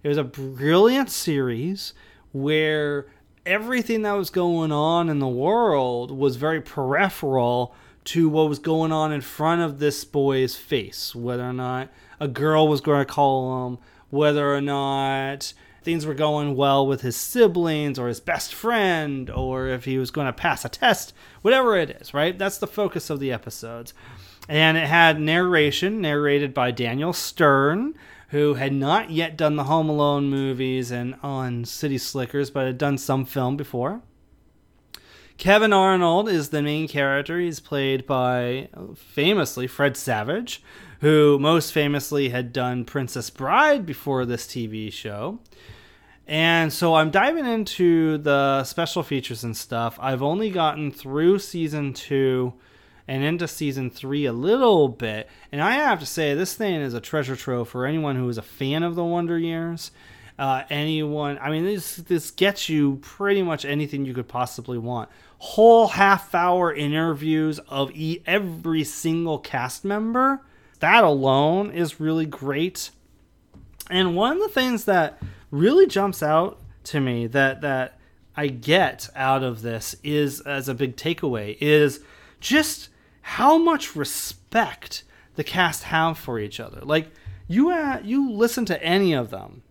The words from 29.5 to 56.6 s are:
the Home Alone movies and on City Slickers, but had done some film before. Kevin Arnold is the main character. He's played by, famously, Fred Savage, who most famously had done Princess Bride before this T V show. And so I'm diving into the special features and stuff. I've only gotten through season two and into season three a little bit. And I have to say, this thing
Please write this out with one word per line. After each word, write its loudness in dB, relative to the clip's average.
the -2
Home 2
Alone 2
movies -2
and -6
on -6
City -4
Slickers, -4
but -2
had -6
done 0
some -2
film -2
before. -6
Kevin 4
Arnold 4
is 0
the -2
main -2
character. -2
He's -4
played -2
by, -2
famously, -2
Fred 0
Savage, -6
who 6
most 2
famously 0
had -6
done -2
Princess -6
Bride 2
before -4
this -4
T -8
V -8
show. -10
And 2
so 2
I'm 4
diving 2
into 2
the 2
special -4
features -6
and -6
stuff. -6
I've -2
only 0
gotten -2
through 2
season -6
two 0
and -4
into -2
season -6
three -4
a -2
little 4
bit. -8
And -4
I 2
have 2
to -12
say, -2
this -2
thing -2